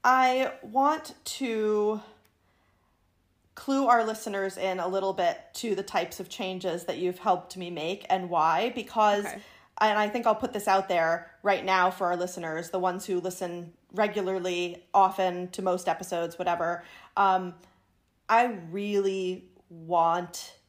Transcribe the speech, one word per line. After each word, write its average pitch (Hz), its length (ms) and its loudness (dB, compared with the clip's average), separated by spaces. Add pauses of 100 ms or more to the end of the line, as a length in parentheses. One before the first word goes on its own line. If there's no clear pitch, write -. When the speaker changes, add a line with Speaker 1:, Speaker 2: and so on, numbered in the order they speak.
Speaker 1:
I 254 480 4 (100)
want 277 520 0 (100)
to 214 760 0 (1500)
clue 269 320 0
our 233 180 6
listeners 196 520 -4
in 185 220 -2
a 175 100 -2
little 190 240 0
bit 175 240 0 (180)
to 220 200 -2
the 190 80 -4
types 175 380 -4
of 185 80 -10
changes 185 560 -6
that 151 140 -4
you've 180 200 -2
helped 180 380 0
me 175 140 -10
make 170 380 -6
and 180 220 0
why, 170 440 2
because, 208 520 2
Speaker 2:
Okay. - 140 -8 (400)
Speaker 1:
and 214 180 4
I 208 100 2
think 240 180 -2
I'll 220 100 6
put - 160 -4
this 208 160 -2
out 190 200 4
there 170 420 0 (120)
right 196 220 2
now 185 260 4
for 185 160 -2
our 175 100 2
listeners, 170 540 -6
the 190 80 -2
ones 185 280 -2
who 180 140 -2
listen 175 520 -8 (200)
regularly, 180 1040 -2
often 185 540 4
to - 140 -8
most 185 260 0
episodes, 170 500 -4
whatever. 170 460 -2 (320)
Um, 185 380 2 (720)
I 233 160 6 (260)
really 196 800 -2 (220)
want 170 840 0 (160)